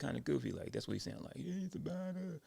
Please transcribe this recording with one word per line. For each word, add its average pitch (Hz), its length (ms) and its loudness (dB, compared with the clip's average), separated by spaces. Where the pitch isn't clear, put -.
kinda 131 200 2
goofy, 127 300 4
like, - 220 -2
that's - 140 0
what 104 80 2
he 104 40 0
sound - 240 -4
like, - 140 -8
Hey, 180 320 -2
Sabata. 180 760 -2